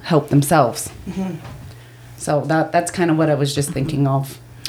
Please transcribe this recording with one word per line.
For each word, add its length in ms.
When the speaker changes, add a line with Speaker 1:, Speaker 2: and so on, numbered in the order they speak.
Speaker 1:
help 260
themselves? 600
Speaker 2:
Mm-hmm. 280
Speaker 1:
So 240
that, 300
that's 200
kind 180
of 80
what 140
I 20
was 220
just 160
thinking 340
of. 320